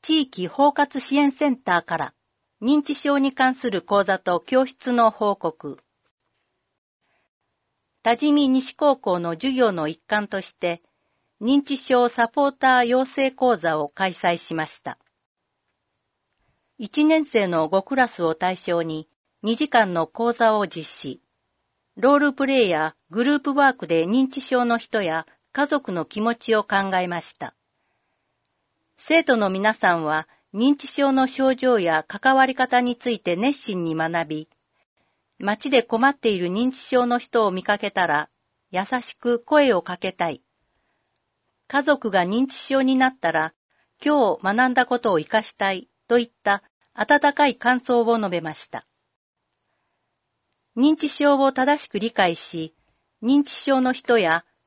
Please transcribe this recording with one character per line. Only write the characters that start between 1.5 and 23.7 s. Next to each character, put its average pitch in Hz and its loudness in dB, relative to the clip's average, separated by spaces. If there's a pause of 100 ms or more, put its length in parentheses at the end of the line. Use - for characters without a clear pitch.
タ 175 0
ー - -8
か 170 -6
ら 147 -8 (480)
認 285 2
知 294 -6
症 285 -2
に 269 0
関 262 0
す 247 -6
る 190 -4
講 202 0
座 190 0
と 180 0
教 262 0
室 - -8
の 233 4
報 208 -2
告。 156 -10 (2250)
多 233 2
治 294 0
見 294 2
西 262 0
高 285 2
校 180 -2
の 170 -4
授 262 -4
業 247 2
の 165 -4
一 165 -10
環 208 -2
と 196 -8
し - -18
て、 170 -6 (580)
認 269 2
知 277 -6
症 247 2
サ 233 0
ポ 277 0
ー 277 -2
タ 262 2
ー 247 2
養 254 2
成 269 -2
講 254 2
座 160 -2
を 147 -4
開 190 -4
催 175 -2
し - -10
ま 156 -4
し - -18
た。 - -14 (1800)
一 294 -2
年 311 2
生 208 0
の 160 0
五 190 0
ク 277 -6
ラ 254 2
ス - -6
を 160 0
対 180 -4
象 170 -2
に、 156 -8 (360)
二 226 0
時 294 -4
間 208 2
の 165 -2
講 233 -2
座 226 2
を 208 0
実 160 -12
施。 - -12 (720)
ロ 269 2
ー - 4
ル 285 0
プ 269 -4
レ 262 2
イ 185 -2
や 156 -2 (160)
グ 233 -2
ル 285 2
ー 294 0
プ 285 -4
ワ 277 4
ー 262 -2